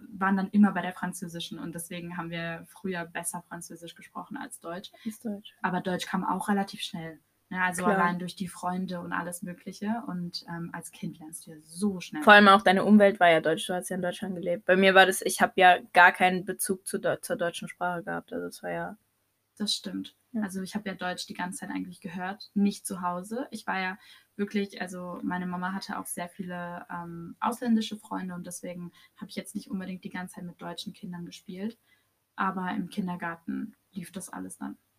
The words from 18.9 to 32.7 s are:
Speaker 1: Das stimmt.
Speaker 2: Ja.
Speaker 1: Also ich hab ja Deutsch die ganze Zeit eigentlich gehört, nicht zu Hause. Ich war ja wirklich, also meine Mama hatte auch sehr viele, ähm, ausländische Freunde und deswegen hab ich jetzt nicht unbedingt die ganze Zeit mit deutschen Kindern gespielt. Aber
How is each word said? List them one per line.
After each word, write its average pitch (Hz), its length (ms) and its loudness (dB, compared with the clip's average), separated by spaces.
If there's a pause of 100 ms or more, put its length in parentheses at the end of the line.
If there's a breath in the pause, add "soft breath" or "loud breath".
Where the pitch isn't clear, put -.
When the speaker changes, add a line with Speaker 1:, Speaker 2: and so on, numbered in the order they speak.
Speaker 1:
Das 208 160 -4
stimmt. 190 400 -8 (200)
Speaker 2:
Ja. 220 80 -4
Speaker 1:
Also 190 200 -6
ich 185 140 -10
hab 202 100 -6
ja 190 80 -6
Deutsch 180 320 -6
die - 80 -14
ganze 185 260 -8
Zeit 190 100 -10
eigentlich 185 320 -8
gehört, 185 520 -10
nicht 202 320 0
zu 180 160 -8
Hause. 185 480 -4
Ich 220 160 -12
war 190 140 -4
ja 190 180 -4 (380 soft breath)
wirklich, 202 460 -4
also 180 420 -10
meine 180 240 -2
Mama 180 240 -4
hatte - 260 -8
auch - 80 -8
sehr 175 220 -8
viele, 175 640 -10
ähm, 170 480 -10
ausländische 226 560 0
Freunde 185 400 -8
und 175 100 -10
deswegen 175 460 -10 (240 soft breath)
hab - 140 -16
ich - 60 -18
jetzt - 200 -10
nicht - 160 -8
unbedingt 185 320 -8
die 185 60 -12
ganze 185 260 -10
Zeit 175 80 -12
mit 175 180 -14
deutschen 175 300 -10
Kindern 175 340 -12
gespielt. 190 520 -10 (580)
Aber 185 360 -2